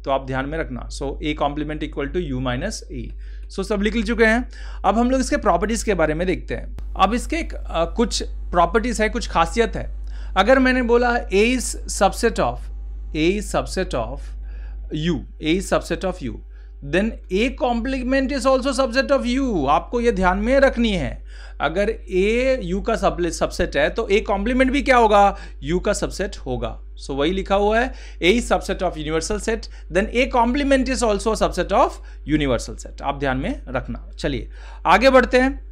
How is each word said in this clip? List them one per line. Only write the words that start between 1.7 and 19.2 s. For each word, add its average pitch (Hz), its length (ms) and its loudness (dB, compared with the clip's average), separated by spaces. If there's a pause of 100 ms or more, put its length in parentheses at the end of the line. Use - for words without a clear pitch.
equal 147 340 -6
to 180 60 0
U 131 240 -4
minus 143 280 -4 (180)
A। 120 120 -8 (520)
So, 190 80 -4
सब 202 180 -2
लिख 214 220 0
चुके 226 200 2
हैं। 233 240 4 (360)
अब 202 140 4
हम 240 120 4
लोग 262 100 4
इसके 294 160 0
प्रॉपर्टीज 202 460 2
के 208 120 0
बारे 156 200 2
में 170 120 -2
देखते - 280 -2
हैं। - 420 -8
अब 196 180 4
इसके 302 220 -2
एक, - 180 -6
अ, - 300 -2
कुछ - 380 0
प्रॉपर्टीज 214 760 0
है, 214 80 2
कुछ - 200 -4
खासियत 226 480 2
है। 113 140 -6 (460)
अगर 226 220 6
मैंने 254 240 4
बोला 240 460 2
A 226 300 4
is - 180 -4
subset - 640 0
of, 127 180 0 (580)
A 180 240 4
is 185 40 -8 (120)
subset 151 380 -2
of 123 260 -4 (880)
U, 170 60 2 (300)
A 170 160 2
is - 120 -4
subset 165 320 0
of 180 180 -2
U, 113 100 -6 (520)
then 185 260 0 (220)
A 220 180 2 (140)
complement 254 680 0
is 269 140 -2
also 262 340 2
subset 262 400 2